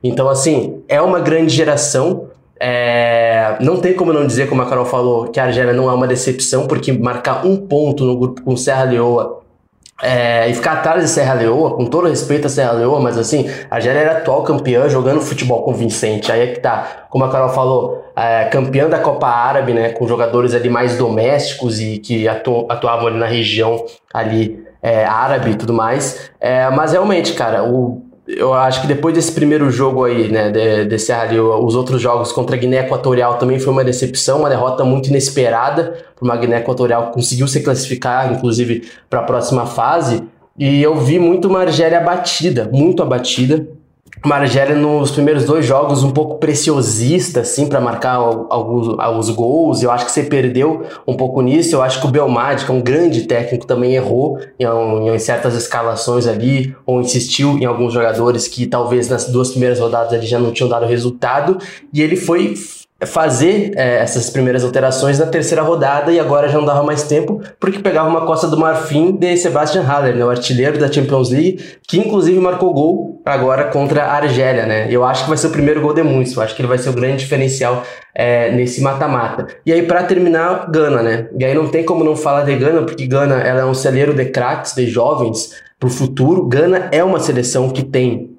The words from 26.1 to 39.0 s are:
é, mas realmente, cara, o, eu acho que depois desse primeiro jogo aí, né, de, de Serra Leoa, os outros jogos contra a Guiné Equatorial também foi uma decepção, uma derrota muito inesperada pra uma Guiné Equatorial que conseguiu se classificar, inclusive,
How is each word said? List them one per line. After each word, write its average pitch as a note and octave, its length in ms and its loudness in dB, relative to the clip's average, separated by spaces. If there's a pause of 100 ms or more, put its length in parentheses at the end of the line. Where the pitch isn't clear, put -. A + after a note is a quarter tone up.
é, B2+ 300 2
mas D3+ 200 0
realmente, F3+ 420 2
cara, A2 300 -2
o, A#2+ 380 0 (260)
eu C3 260 0
acho C3 280 2
que D3 60 -6
depois D3 280 0
desse E3 160 0
primeiro D3 400 2
jogo B2+ 320 0
aí, A#2 260 0
né, G#2+ 220 0
de, G#2+ 320 2
de G#2+ 160 -2
Serra A2+ 320 -2
Leoa, A2+ 320 2
os A#2 120 2
outros B2+ 260 0
jogos A#2+ 280 0
contra B2 280 -2
a - 20 -2
Guiné B2+ 200 2
Equatorial B2 580 0
também C3 200 0
foi C3 140 -2
uma C3 140 2
decepção, B2+ 540 -2
uma D3+ 100 2
derrota B2+ 340 0
muito C3 240 0
inesperada C#3 880 0 (180)
pra - 120 -8
uma A#2 100 0
Guiné A#2 220 0
Equatorial A#2 500 0
que - 60 -10
conseguiu B2 340 -2
se C#3 140 -2
classificar, B2+ 720 -2
inclusive, A#2 500 -2 (260)